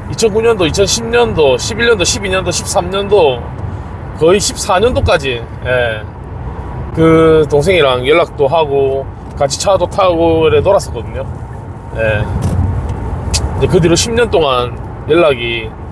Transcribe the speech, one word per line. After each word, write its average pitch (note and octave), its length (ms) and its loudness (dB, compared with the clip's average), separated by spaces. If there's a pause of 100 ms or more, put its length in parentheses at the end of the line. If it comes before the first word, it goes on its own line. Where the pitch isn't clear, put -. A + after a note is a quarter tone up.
(120)
이천구 G#3+ 300 0
년도, A3 260 2
이천십 G3 400 -2
년도, G3+ 500 2
십일 A3+ 300 -2
년도, G#3+ 160 2
십이 G3+ 260 -2
년도, F#3 220 -2
십삼 F3+ 400 -2
년도, F#3+ 500 2 (760)
거의 F3+ 200 4
십사 - 400 -2
년도까지, F#3+ 640 0 (220)
예, A#2+ 360 0 (960)
그 D#3+ 540 6
동생이랑 C#3+ 580 2
연락도 D3 400 2
하고 C#3 580 0 (320)
같이 C#3+ 220 0
차도 F3+ 280 2
타고 E3 600 2
이래 D3 140 4
놀았었거든요. C3+ 640 0 (720)
예. A2 260 0 (1300)
이제 C3+ 100 2
그 F3+ 140 4
뒤로 E3 140 4
십 G3 180 -2
년 A#3 160 0
동안 B2+ 480 0 (320)
연락이 A#2+ 600 2 (220)